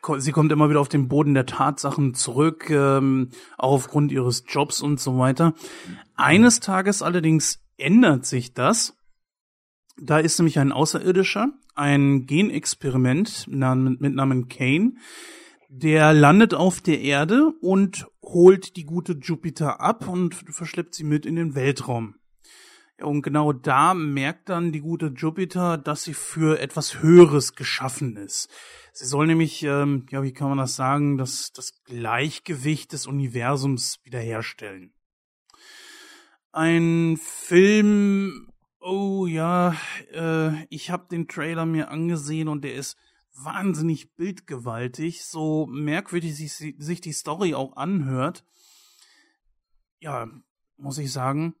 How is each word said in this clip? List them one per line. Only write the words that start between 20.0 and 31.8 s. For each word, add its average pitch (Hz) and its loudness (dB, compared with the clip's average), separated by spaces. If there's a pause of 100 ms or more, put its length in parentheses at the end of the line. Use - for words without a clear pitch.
und 180 -2
verschleppt - -12
sie 160 -12
mit 147 0
in 160 -4
den 165 -4
Weltraum. 127 -4 (840)
Ja, - -12
und 147 -4
genau 151 0
da 143 2
merkt 147 -6
dann 175 -2
die 151 -6
gute 165 -6
Jupiter, 170 -4
dass 147 -8
sie 160 -10
für 156 0
etwas - -6
Höheres 156 10
geschaffen 127 -8
ist. - -10 (440)
Sie - -16
soll 143 0
nämlich, 160 0
ähm, 143 -2
ja, 139 -6
wie 135 -4
kann 139 -6
man 139 -2
das 131 -4
sagen, 143 0
das, - -8
das - -18